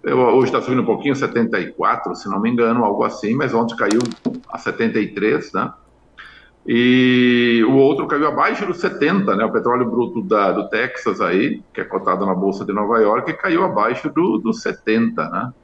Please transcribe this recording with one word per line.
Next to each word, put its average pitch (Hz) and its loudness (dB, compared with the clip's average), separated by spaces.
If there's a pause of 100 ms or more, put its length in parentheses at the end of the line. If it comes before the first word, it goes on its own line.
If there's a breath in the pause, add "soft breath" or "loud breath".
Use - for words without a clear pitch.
eu, - -2
hoje 123 4
tá 127 -2
subindo 127 0
um 104 -2
pouquinho, 120 0
setenta 113 -2
e 87 -6
quatro, 98 -4
se - -14
não 95 -4
me 110 0
engano, 117 2
algo 104 0
assim, 110 -2
mas 135 -2
ontem 117 -2
caiu 107 0 (500)
a - -12
setenta 113 -2
e 98 -2
três, 107 -2
né? - -4 (960 loud breath)
E 123 4
o 135 4
outro 135 4
caiu 147 0
abaixo 185 -2
dos 180 -6
setenta, 151 0
né? 107 2
O 110 -2
petróleo 120 0
bruto 113 -2
da, 98 2
do 98 -2
Texas 110 -4
aí, 95 0 (120)
que 107 -6
é 92 -4
cotado 92 -2
na 95 0
Bolsa 95 -2
de 101 -4
Nova 104 0
York, 110 2
caiu 180 0
abaixo 123 -2
do, 165 0
do 110 -2
setenta, 110 -2
né? 104 -6 (120)